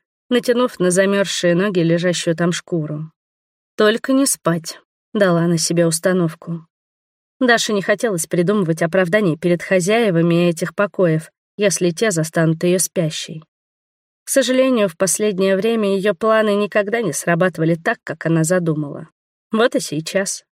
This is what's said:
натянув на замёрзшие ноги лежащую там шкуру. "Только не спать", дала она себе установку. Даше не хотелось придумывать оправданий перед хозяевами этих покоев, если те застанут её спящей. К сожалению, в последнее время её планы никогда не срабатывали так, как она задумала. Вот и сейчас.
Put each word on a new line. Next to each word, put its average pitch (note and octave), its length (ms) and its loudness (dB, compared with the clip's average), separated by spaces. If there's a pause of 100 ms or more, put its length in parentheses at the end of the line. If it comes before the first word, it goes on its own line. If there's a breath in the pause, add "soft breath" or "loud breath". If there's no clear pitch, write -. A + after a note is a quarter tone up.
(280)
натянув A#3+ 500 0
на F3+ 120 2
замёрзшие F#3+ 640 2
ноги F#3 260 0
лежащую E3+ 560 0
там E3+ 160 0
шкуру. D#3 580 -6 (640)
"Только A3 360 2
не C4+ 140 4
спать", E3 520 -4 (360)
дала F#3 260 2
она E3+ 160 2
себе E3+ 300 0
установку. E3+ 800 -2 (720)
Даше A#3 320 2
не G3+ 80 0
хотелось G3+ 460 -2
придумывать F3 560 0
оправданий F3 560 0
перед F3 240 0
хозяевами F3 840 2
этих E3+ 260 -4
покоев, F3 560 0 (260)
если F#3 340 0
те G#3+ 200 0
застанут D#3+ 520 0
её F3+ 160 2
спящей. D#3+ 640 -6 (840)
К - 40 -12
сожалению, B3+ 600 2
в - 80 -12
последнее G3 580 0
время G#3 400 0
её G3 180 0
планы A3 420 2
никогда G#3 440 -2
не F3+ 140 -2
срабатывали E3+ 600 0
так, - 300 -4
как - 220 -8
она D#3+ 180 2
задумала. D#3 640 -2 (420)
Вот A3+ 260 0
и - 40 -2
сейчас. - 720 -6